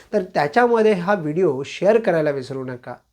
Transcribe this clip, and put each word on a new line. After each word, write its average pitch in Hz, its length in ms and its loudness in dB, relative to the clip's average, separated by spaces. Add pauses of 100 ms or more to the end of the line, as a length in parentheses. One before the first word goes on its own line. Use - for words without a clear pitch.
(120)
तर 208 100 0
त्याच्यामध्ये 214 680 2
हा 185 220 0
व्हिडिओ 151 480 -2
शेअर 202 380 2
करायला 165 300 0
विसरू 135 340 -6
नका. 127 300 -12 (180)